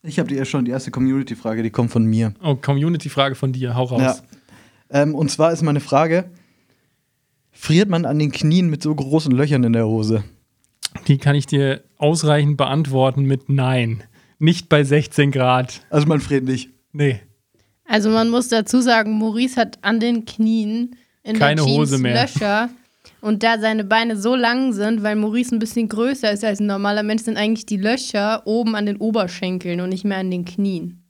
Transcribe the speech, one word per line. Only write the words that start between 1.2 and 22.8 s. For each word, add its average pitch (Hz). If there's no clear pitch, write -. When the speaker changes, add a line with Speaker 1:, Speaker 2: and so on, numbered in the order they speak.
Speaker 1:
die 113
kommt 120
von 117
mir. 110
Speaker 2:
Oh, 147
Community-Frage 143
von 131
dir, 123
hau 127
raus. 123
Speaker 1:
Ja. 139
Ähm, 151
und 139
zwar 165
ist -
meine 147
Frage: 160
Friert 190
man 170
an 147
den 151
Knien 170
mit 151
so 156
großen 143
Löchern 135
in 117
der 113
Hose? 110
Speaker 2:
Die 139
kann 143
ich 143
dir 139
ausreichend 151
beantworten 135
mit 135
Nein. 127
Nicht 170
bei 147
sechzehn 143
Grad. 127
Speaker 1:
Also 147
man 156
friert 135
nicht? 131
Speaker 2:
Nee. 143
Speaker 3:
Also 220
man 226
muss 240
dazu 233
sagen, 220
Maurice 226
hat -
an 226
den 233
Knien 220
in 220
Speaker 2:
Keine 151
Speaker 3:
der 143
Jeans 135
Speaker 2:
Hose 139
mehr. 123
Speaker 3:
Löcher. 220